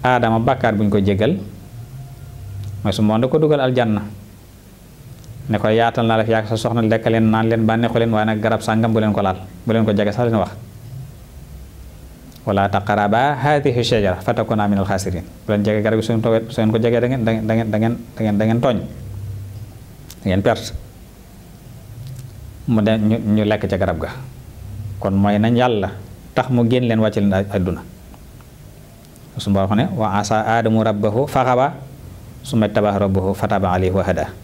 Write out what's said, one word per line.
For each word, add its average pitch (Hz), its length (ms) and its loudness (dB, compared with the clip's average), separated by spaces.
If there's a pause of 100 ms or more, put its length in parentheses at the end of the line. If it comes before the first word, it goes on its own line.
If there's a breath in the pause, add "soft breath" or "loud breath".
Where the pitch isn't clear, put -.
Aadama 117 360 4
bàkkaar 120 340 2
buñ 104 160 2
ko 104 80 2
jéggal 104 400 2 (1500)
mooy 107 100 0
sunu 107 140 2
Boroom 110 140 2
da 131 60 2
ko 156 100 2
dugal 151 240 4
aljanna. 120 400 2 (1500)
Ne 104 80 0
ko, 104 100 0
"Yaatal 113 380 2
naa 113 120 4
la 110 60 2
fi, 113 80 0
yaa 110 140 2
sa 113 120 -2
soxna, 113 240 0
lekk 110 280 2
leen, 113 220 4
naan 113 180 2
leen, 113 160 2
bànneexu 113 340 2
leen, 117 140 2
waaye 107 120 2
nag 110 160 0
garab 110 200 2
sàngam 113 320 2
bu 110 60 4
leen 107 140 2
ko 104 80 0
laal, 92 160 0 (280)
bu 113 80 2
leen 113 120 4
ko 107 80 2
jege 101 200 2
sax," 123 160 0
leen 113 80 2
wax. 90 140 0 (1900)
"Wala 98 240 2
taqraba 104 680 2
hadhihi 135 480 2
shajara 98 380 2
fatakuna 110 460 0
minal 98 180 2
khasirin." 92 380 -2 (220)
Bu 113 80 -2
leen 104 100 2
jege 107 180 2
garab 110 180 2
gi, 113 60 -2
su 120 80 -2
ngeen 110 80 0
toogee, 113 300 0
su 117 100 -2
ngeen 110 100 2
ko 113 60 2
jegee, 117 240 2
da 123 60 0
ngeen, 127 180 0
da 113 80 2
ngeen, 110 140 -2
da 110 60 2
ngeen, 113 180 0
da 107 60 0 (460)
ngeen, 104 140 2
da 110 80 2
ngeen 113 160 2
tooñ, 123 160 2 (1500)
da - 60 -8
ngeen 95 120 2
perte. 113 300 0 (2000)
Mu 110 140 2
ne 110 160 4
ñu, 107 200 2
ñu 107 280 2
lekk 104 220 0
ca 95 100 0
garab 90 220 0
ga. 71 100 -6 (880)
Kon 98 140 -2
mooy 104 260 4
nañ 113 180 4
Yàlla 110 320 2 (460)
tax 127 140 0
mu 120 200 4
génn 123 180 4
leen, 110 120 2
wàcce 110 220 2
leen 101 120 4
àdduna. 95 480 0 (1600)
Sunu 101 180 0
Boroom 95 160 2
wax 104 60 2
ne, 131 80 2 (100)
"Wa 104 240 0
asa 107 240 0
Aadamu 110 400 2
rabbahu 110 440 0
faxawa, 131 460 2 (680)
summa 110 240 2
tabaa 104 320 2
rabbahu 95 360 2
fataba 98 360 0
alayhi 92 240 2
wa 95 80 2
hada." 85 240 0 (160)